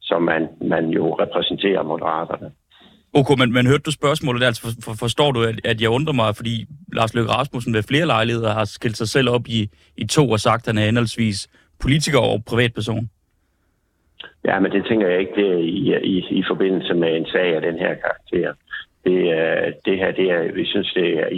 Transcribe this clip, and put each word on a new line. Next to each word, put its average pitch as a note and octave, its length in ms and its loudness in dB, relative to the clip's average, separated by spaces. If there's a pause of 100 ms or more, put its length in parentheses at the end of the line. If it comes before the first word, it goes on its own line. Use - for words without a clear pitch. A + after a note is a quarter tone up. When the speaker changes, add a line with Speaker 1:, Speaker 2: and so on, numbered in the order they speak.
Speaker 1:
så - 180 0
man, E2 300 2 (120)
man E2 280 0
jo D#2+ 260 0
repræsenterer - 680 0
Moderaterne. E2 680 -4 (640)
Speaker 2:
Okay, C#3+ 240 4
men, A#2 140 4
men B2 140 4
hørte C#3+ 160 4
du D#3 100 -4
spørgsmålet C#3 480 -2
der? B2+ 60 4
Altså, A#2 160 0
for, A2+ 100 -6 (120)
for, A2+ 100 -10 (100)
forstår C#3+ 280 2
du, A#2+ 100 0
at, A2+ 220 0
at A2+ 160 0
jeg A2+ 100 2
undrer D3 220 0
mig, A2 240 2
fordi A2+ 300 -6 (260)
Lars A2+ 220 0
Løkke A2+ 160 0
Rasmussen A#2+ 440 -2
ved A2 80 2
flere D3 240 0
lejligheder A2+ 460 0
har A2 120 0
skilt - 320 -6
sig A2 120 -4
selv B2+ 200 2
op B2 180 0
i, A2+ 240 -2 (260)
i - 100 -4
to C3+ 240 2
og G#2+ 100 2
sagt, A#2 280 0
at A2 60 0
han G#2+ 80 0
er G#2+ 40 2
henholdsvis A2 640 0 (320)
politiker D3 380 0
og A2 320 0
privatperson? A2+ 600 -2 (1300)
Speaker 1:
Ja, G2 140 0
men F#2+ 140 0
det G2 160 0
tænker G#2+ 200 2
jeg F2+ 120 2
ikke, F#2+ 160 -4
det G2+ 180 2
er F2 40 2
i, E2+ 220 -2 (340)
i, - 20 2 (240)
i - 100 2
forbindelse F#2 440 0
med E2 220 2
en D#2+ 100 -2
sag F2+ 300 0
af D#2 60 -2
den E2 160 -2
her F2 160 -2
karakter. - 580 -4 (520)
Det, F#2 140 4 (200)
øh, E2 340 0 (120)
det F#2+ 140 0
her, F#2 120 0
det F#2 200 0
er, E2+ 220 0
vi - 140 -2
synes, G2+ 260 -2
det F2 160 2 (140)
er, - 40 -2 (100)